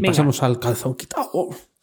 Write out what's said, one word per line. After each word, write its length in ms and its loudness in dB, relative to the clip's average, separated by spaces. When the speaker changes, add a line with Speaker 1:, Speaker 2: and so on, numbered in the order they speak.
Speaker 1:
Venga. 100 4
Speaker 2:
pasamos 320 2
al 160 2
calzón 360 -2
quitado. 540 -4